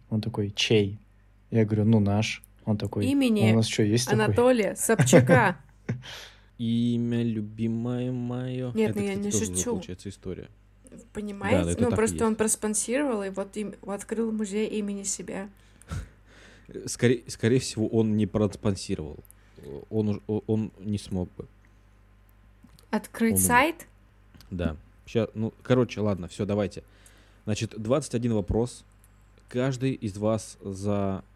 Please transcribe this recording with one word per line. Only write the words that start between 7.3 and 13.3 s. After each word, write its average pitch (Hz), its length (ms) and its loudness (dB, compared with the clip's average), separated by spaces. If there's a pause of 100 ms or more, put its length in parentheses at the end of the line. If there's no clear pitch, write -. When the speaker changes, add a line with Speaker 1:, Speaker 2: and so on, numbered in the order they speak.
Speaker 3:
мое. 127 640 -6
Speaker 2:
Нет, 220 160 2
Speaker 3:
Это, 208 80 -4
Speaker 2:
ну 202 60 -2
я 202 60 -2
Speaker 3:
кстати, 202 140 -4
Speaker 2:
не 208 60 -2
Speaker 3:
тоже 208 140 2
уже 90 100 -6
Speaker 2:
шучу. - 160 -4
Speaker 3:
получается 101 380 -8
история. 82 380 -10 (640)
Speaker 2:
Понимаете? 202 520 0
Speaker 3:
Да, 85 80 0
это 87 100 -2
Speaker 2:
Ну, 240 80 4
Speaker 3:
так - 40 0
и - 20 0
Speaker 2:
просто 220 300 0
он 220 60 4
Speaker 3:
есть. 220 60 -2
Speaker 2:
проспонсировал 220 840 -2
и 196 60 -6
вот 196 280 -8